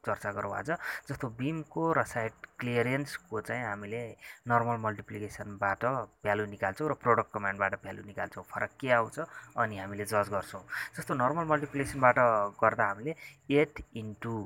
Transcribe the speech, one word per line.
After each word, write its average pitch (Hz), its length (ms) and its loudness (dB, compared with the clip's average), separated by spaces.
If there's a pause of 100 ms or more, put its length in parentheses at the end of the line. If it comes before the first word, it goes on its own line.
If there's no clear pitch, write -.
चर्चा 104 320 -4
गरौँ 101 160 -4
आज। 101 160 -4 (400)
जस्तो 131 200 -6 (120)
बिमको 160 420 -2 (140)
र 120 80 4
साइड 113 280 -4 (280)
क्लियरेन्सको 123 800 0
चाहिँ 120 240 -4
हामीले 104 380 -6 (420)
नर्मल 120 320 4
मल्टिप्लिकेसनबाट 104 1080 -4 (360)
भ्यालु 104 320 2
निकाल्छौँ 104 360 -2
र 139 120 0
प्रडक्ट 113 320 2
कमान्डबाट 98 480 0
भ्यालु 101 240 -12
निकाल्छौँ। 98 400 -8
फरक - 320 -6
के 131 160 0
आउँछ 113 260 2 (380)
अनि 110 240 0
हामीले 101 240 -6
जज 101 240 2
गर्छौँ। 98 340 -4 (380)
जस्तो - 160 -4
नर्मल 151 320 2
मल्टिप्लिकेसनबाट 139 680 4 (440)
गर्दा 110 320 6
हामीले 127 220 -6 (340)
एट 147 340 2 (140)
इन्टु 110 480 -6